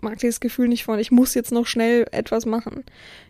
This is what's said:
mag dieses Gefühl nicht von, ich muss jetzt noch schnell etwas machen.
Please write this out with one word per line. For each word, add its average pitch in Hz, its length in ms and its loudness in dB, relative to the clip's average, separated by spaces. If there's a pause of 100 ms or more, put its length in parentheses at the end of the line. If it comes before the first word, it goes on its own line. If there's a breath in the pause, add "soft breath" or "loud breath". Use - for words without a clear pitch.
mag 214 180 -8
dieses 233 200 -2
Gefühl 240 300 0
nicht 240 160 -2
von, 214 120 -2
ich 220 140 0
muss 254 220 6
jetzt 233 180 -2
noch 233 160 0
schnell 233 440 2
etwas - 340 -2
machen. 233 400 -6 (440 loud breath)